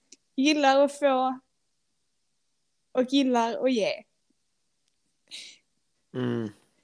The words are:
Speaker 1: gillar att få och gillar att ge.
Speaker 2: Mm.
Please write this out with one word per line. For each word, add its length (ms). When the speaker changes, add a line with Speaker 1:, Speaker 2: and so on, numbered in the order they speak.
Speaker 1:
gillar 480
att 160
få 400
och 120
gillar 520
att 80
ge. 300
Speaker 2:
Mm. 360